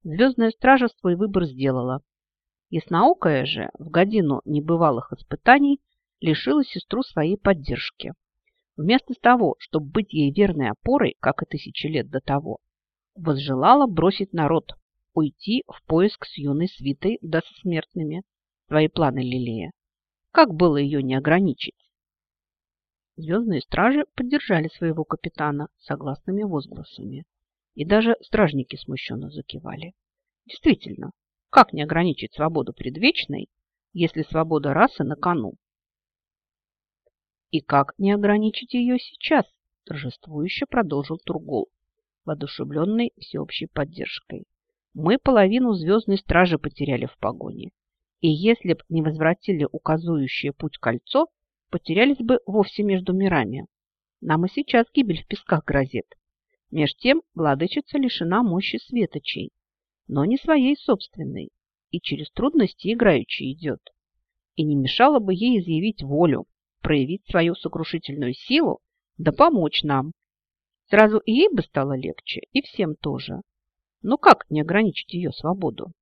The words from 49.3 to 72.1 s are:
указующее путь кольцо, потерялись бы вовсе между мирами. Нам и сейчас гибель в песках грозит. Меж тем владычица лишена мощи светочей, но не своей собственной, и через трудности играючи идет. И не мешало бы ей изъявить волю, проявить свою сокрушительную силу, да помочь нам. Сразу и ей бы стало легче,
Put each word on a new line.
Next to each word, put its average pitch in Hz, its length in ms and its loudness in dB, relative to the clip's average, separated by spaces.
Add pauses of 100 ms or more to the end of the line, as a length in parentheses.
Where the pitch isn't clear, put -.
указующее 147 840 -2
путь - 240 -10
кольцо, 175 500 -2 (420)
потерялись 220 500 0
бы 240 260 2
вовсе 202 380 0
между 190 280 0
мирами. 170 540 0 (560)
Нам 165 240 2
и 190 40 -4
сейчас 240 440 0
гибель 208 280 0
в - 60 -20
песках - 380 -2
грозит. 135 400 -2 (640)
Меж 151 260 0
тем 294 280 2 (100)
владычица 160 640 -2
лишена 220 440 0
мощи 196 360 -2
светочей, - 720 -6 (600)
но 139 140 0
не 233 120 2
своей 285 380 2
собственной, - 760 -4 (380)
и 175 120 -6
через 147 300 -8
трудности 233 600 0
играючи 190 600 0
идет. 151 260 -6 (760)
И 160 100 0
не 151 100 2
мешало 240 440 4
бы 190 140 0
ей 220 280 2
изъявить 170 420 -2
волю, 143 440 2 (340)
проявить 147 460 0
свою 170 280 0
сокрушительную 151 800 -8
силу, 269 480 -2 (360)
да 160 140 0
помочь 208 520 2
нам. 143 280 0 (800)
Сразу 214 300 6
и - 120 -2
ей 294 180 4
бы 254 120 0
стало 139 340 -4
легче, - 460 -10 (100)